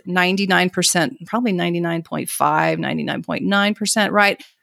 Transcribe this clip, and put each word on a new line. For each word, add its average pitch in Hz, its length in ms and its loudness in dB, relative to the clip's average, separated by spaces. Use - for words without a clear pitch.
ninety-nine 185 640 2
percent, 175 480 0
probably 233 240 -2
ninety-nine 170 520 -2
point 156 260 -8
five, 160 500 2
ninety-nine 151 440 -4
point - 200 -6
nine 202 320 2
percent 208 380 0
right. 202 280 2